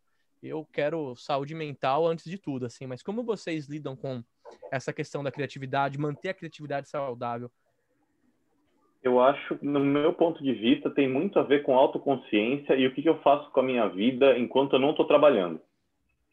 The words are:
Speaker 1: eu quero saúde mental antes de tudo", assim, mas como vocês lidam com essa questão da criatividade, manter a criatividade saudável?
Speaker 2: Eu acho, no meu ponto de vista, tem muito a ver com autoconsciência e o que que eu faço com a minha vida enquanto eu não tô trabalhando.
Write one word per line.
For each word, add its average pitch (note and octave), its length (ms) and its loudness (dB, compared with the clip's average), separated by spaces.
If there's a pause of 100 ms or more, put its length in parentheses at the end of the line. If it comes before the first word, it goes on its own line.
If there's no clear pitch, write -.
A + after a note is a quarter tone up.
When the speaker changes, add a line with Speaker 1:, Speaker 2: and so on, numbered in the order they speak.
(400)
Speaker 1:
eu D3 320 -10
quero D3+ 440 -4
saúde C#3+ 400 -4
mental D3 500 -2
antes E3 240 -4
de F#3+ 80 -10
tudo", C3 280 -6
assim, B2 200 -12
mas B2+ 160 -10
como A3+ 220 -6
vocês E3+ 440 -6
lidam C#3+ 280 -10
com B2+ 260 -8 (480)
essa C#3 220 -6
questão D3 320 -8
da C3+ 80 -4
criatividade, C#3 640 -4
manter D3 300 -6
a F#3+ 60 -6
criatividade C#3+ 540 -10
saudável? A#2+ 640 -6 (1500)
Speaker 2:
Eu B2 180 4
acho, - 400 2
no C#3+ 200 0
meu D3 340 2
ponto D#3+ 300 0
de C3+ 100 0
vista, B2 340 0
tem C#3+ 200 2
muito D3+ 280 -2
a D#3 60 4
ver C#3+ 220 2
com C3 120 2
autoconsciência C#3 1000 0
e C3 100 2
o B2+ 80 -2
que D3 80 -6
que D#3+ 60 2
eu D#3 100 2
faço C#3+ 320 2
com - 80 0
a B2+ 60 2
minha B2 240 0
vida A#2+ 500 4
enquanto C3 360 0
eu C#3 40 4
não C#3 160 2
tô D#3+ 100 2
trabalhando. A2 560 4 (720)